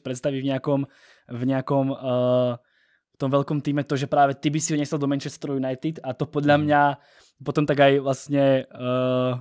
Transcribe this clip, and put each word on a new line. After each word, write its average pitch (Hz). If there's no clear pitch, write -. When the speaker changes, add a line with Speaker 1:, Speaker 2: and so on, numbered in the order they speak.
Speaker 1:
predstaviť 131
v 135
nejakom, 139
v 120
nejakom, 135
eh, 123
v -
tom 139
veľkom 143
týme 143
to, 147
že 139
práve 143
ty 156
by 151
si 160
ho 147
nechcel 147
do 139
Manchesteru 143
United 131
a 131
to 143
podľa 147
Speaker 2:
Mhm. 151
Speaker 1:
mňa 147
potom 147
tak 143
aj 139
vlastne, 135
eh, 127